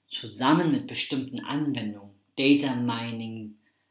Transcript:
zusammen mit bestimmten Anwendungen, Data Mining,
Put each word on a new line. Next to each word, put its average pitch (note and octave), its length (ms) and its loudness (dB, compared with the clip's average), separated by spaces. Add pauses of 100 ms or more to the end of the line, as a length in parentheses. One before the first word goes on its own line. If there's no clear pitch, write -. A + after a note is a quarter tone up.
zusammen D3 640 2
mit B2+ 140 0
bestimmten B2+ 540 -4
Anwendungen, A#2+ 760 -4 (220)
Data C#3 380 6
Mining, A2+ 840 -4 (320)